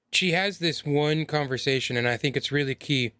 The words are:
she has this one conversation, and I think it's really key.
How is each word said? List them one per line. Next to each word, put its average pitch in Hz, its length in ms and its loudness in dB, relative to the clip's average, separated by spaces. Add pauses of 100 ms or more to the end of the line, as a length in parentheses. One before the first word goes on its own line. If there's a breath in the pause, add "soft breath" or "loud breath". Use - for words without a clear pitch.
(140)
she 185 200 2
has 185 280 0
this 165 240 -2
one 151 420 2
conversation, 131 720 0
and 120 100 2
I 120 100 2
think 131 200 -2
it's - 160 -4
really 135 220 0
key. 127 460 0